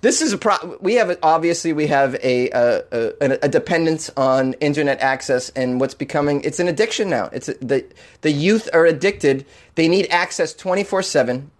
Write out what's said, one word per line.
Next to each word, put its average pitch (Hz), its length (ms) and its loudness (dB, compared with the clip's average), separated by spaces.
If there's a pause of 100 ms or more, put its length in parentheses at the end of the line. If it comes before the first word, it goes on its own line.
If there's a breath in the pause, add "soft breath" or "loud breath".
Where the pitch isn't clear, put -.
This 254 200 2
is 262 120 0
a 185 40 -4
pro-, - 440 -2
we 196 140 2
have, 196 280 2
obviously, 165 480 2
we 151 160 0
have 139 280 2
a, 127 340 0
a, 120 420 2
a, 123 520 -2
a 147 40 0
dependence 160 680 0
on 131 380 2
internet 143 440 0
access 131 520 -2
and 127 280 -2
what's 135 140 -2
becoming, 143 500 -2
it's 151 160 -4
an 180 80 0
addiction 208 420 -2
now. 117 220 -2
It's - 160 -10
a, 151 60 -6
the, 131 320 -2 (340 loud breath)
the 156 100 0
youth 180 440 2
are 165 120 6
addicted. 151 600 2 (300 soft breath)
They 165 120 2
need 180 220 2
access 175 440 -2
twenty-four 190 500 -2
seven. 135 560 -2